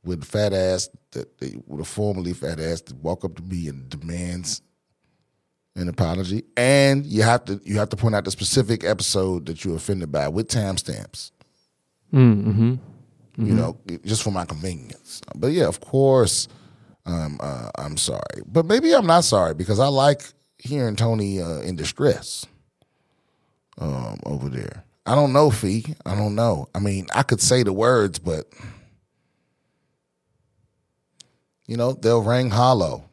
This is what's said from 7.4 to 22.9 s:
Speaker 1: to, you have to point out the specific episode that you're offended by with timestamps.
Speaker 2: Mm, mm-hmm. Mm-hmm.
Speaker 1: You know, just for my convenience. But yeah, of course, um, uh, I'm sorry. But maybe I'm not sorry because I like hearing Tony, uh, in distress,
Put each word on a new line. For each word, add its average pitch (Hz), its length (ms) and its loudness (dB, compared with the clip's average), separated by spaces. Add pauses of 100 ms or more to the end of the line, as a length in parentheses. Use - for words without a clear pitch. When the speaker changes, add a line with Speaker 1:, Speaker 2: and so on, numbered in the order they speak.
Speaker 1:
to, 98 180 -6
you 104 140 -4
have 104 120 0
to 101 80 -6
point 113 160 2
out 101 120 0
the 98 60 -4
specific 110 520 0
episode 92 640 0
that 80 180 -10
you're 82 120 -4
offended 87 340 -4
by 71 160 0
with 90 200 -4
timestamps. 92 840 -6 (840)
Speaker 2:
Mm, 117 300 6
mm-hmm. 110 280 2
Mm-hmm. - 760 -10
Speaker 1:
You 95 80 2
know, 98 240 0 (280)
just 107 160 -2
for 107 100 -2
my 90 140 -4
convenience. 80 760 -12 (140)
But 92 120 -2
yeah, 151 200 2
of - 120 -4
course, 131 680 4 (580)
um, 80 360 -6
uh, 62 340 -8
I'm 73 220 -8
sorry. - 480 -6
But 160 200 0
maybe 269 280 4
I'm 226 140 6
not 165 160 6
sorry 87 300 2
because 90 260 0
I 135 80 6
like 139 360 4 (360)
hearing 123 360 -4
Tony, 101 460 0
uh, 82 200 -6
in 92 140 -6
distress, - 720 -2 (1300)